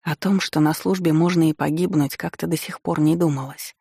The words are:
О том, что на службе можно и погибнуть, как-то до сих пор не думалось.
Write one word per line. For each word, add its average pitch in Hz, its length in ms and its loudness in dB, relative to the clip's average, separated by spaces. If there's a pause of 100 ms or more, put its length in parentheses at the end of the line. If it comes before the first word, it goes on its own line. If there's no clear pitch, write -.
О 160 140 -4
том, 190 240 0
что - 200 -2
на 151 120 4
службе 180 400 0
можно 165 380 4
и - 20 -2
погибнуть, 151 640 -2
как-то - 300 -8
до 170 100 -2
сих - 240 -12
пор 165 200 -2
не 156 140 4
думалось. 143 680 -2